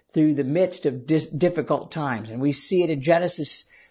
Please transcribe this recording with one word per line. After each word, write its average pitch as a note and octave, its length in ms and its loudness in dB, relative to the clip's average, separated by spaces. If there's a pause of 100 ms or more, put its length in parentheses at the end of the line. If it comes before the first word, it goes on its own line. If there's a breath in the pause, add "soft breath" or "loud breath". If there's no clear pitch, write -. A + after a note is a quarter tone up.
(120)
through D#3 220 4
the C#3 80 0
midst E3 440 0
of B2+ 200 -2
dis-, D#3 220 2
difficult D#3+ 640 0
times. B2 380 -4
And A#2 100 -8
we C#3+ 100 2
see F3+ 320 0
it E3 80 0
in D3 100 -2
Genesis D#3+ 640 0 (260 soft breath)